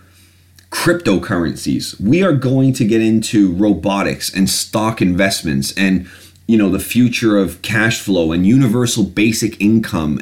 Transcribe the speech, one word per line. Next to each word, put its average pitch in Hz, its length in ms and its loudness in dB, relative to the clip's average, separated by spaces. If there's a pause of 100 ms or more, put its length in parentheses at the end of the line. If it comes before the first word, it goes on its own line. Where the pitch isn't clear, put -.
(720)
cryptocurrencies. 87 1300 -2
We 139 220 2
are 180 100 2
going 135 400 2
to 127 120 0
get 110 160 2
into 110 520 2
robotics 95 800 -2
and 95 160 0
stock - 500 -4
investments 90 800 -2
and, 95 320 0 (380)
you 113 100 4
know, 101 120 4
the 92 100 0
future 117 580 0
of 87 240 -2
cash 107 400 -2
flow 85 300 0
and 87 160 2
universal 120 560 2
basic 107 580 -2
income 98 600 0